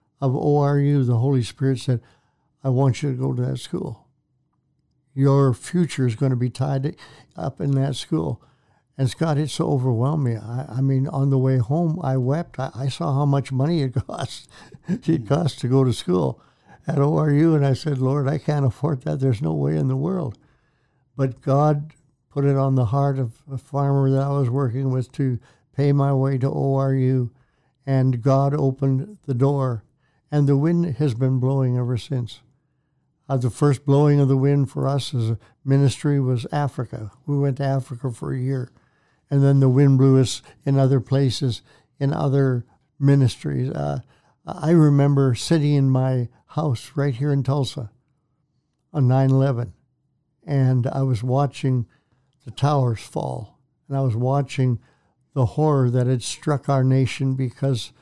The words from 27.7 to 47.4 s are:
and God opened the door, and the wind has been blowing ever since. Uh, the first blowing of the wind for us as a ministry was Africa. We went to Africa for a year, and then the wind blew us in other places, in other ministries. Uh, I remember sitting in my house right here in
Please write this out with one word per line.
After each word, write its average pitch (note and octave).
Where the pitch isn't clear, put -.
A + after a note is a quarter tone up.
and C3
God C#3
opened C3+
the C#3
door, C3
and D3
the C#3+
wind E3+
has C#3+
been C3
blowing B2+
ever B2
since. B2
Uh, C3+
the A#2+
first C#3+
blowing D3
of C#3
the C3+
wind C#3
for C#3
us C3+
as A2+
a A2
ministry C#3
was B2+
Africa. B2
We C#3+
went C#3
to C#3
Africa C3+
for C#3
a C3
year, C3
and C#3
then C#3
the C3+
wind C3+
blew C3+
us -
in C#3
other C3+
places, C3
in C#3
other C3+
ministries. C#3
Uh, B2+
I -
remember C#3+
sitting D3
in C3+
my C3
house D3+
right C#3+
here C#3+
in C#3